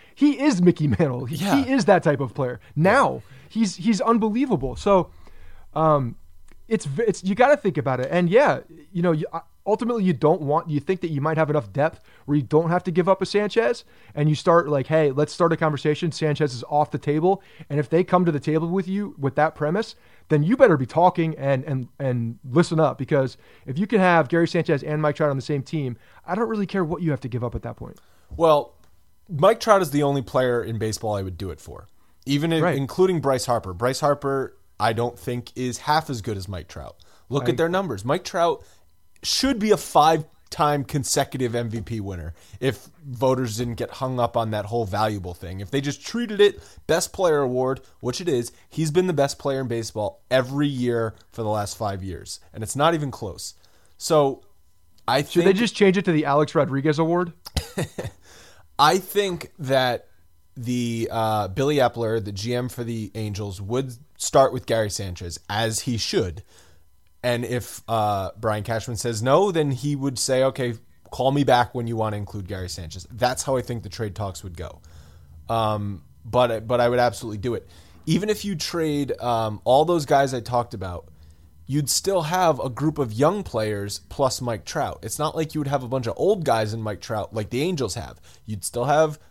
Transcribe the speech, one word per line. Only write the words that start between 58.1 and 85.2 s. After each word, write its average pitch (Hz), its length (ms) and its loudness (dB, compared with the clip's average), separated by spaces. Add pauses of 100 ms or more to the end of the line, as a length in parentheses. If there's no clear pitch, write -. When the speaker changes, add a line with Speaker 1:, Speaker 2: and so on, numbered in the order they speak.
Speaker 2:
I 160 200 6
think 190 600 -4
that 127 480 0 (480)
the, 117 560 -4
uh, 110 360 -2
Billy 139 300 -2
Eppler, 117 460 0
the 101 80 -10
G 107 240 -6
M 123 140 -4
for 123 140 -10
the 113 320 -8
Angels, 104 460 -8
would 123 320 -4 (240)
start 131 360 4
with 120 120 -6
Gary 113 240 0
Sanchez, 90 500 -10 (100)
as 110 320 -2
he 120 160 -4
should. 104 460 -4 (800)
And 123 200 0
if, 120 440 -6
uh, 104 520 0
Brian 107 240 -2
Cashman 113 340 -6
says 117 260 -4
no, 170 280 4
then 151 200 0
he 143 240 -2
would 135 240 -4
say, 131 240 0
"Okay, 131 320 -2 (360)
call 131 200 0
me 143 120 2
back 120 300 4
when 120 140 -4
you 117 100 -4
want 107 160 -2
to 104 40 -6
include 101 300 -10
Gary 92 220 -8
Sanchez." 85 420 -12
That's 139 320 -2
how 135 140 0
I 123 40 -2
think 117 220 -8
the 101 60 -14
trade 104 260 -8
talks 98 280 -8
would 92 120 -14
go. - 240 -14 (720)
Um, 104 540 -2 (200)
but, 113 440 0
but 123 120 2
I 120 80 4
would 123 120 2
absolutely 113 400 -2
do 117 160 -4
it. - 120 -10 (380)
Even 185 240 0
if 208 160 -4
you 196 100 -4
trade, 147 640 -4
um, 113 440 -2
all 135 220 6
those 165 200 2
guys 139 280 4
I 127 60 -4
talked 120 340 -2
about, 92 360 -10 (580)
you'd 139 220 0
still 185 340 0
have 165 360 2
a 135 100 -4
group 147 280 -2
of 123 160 -2
young 165 300 2
players 104 560 -4 (100)
plus 131 320 0
Mike 117 240 -4
Trout. 127 380 -4
It's - 160 -6
not 151 160 -2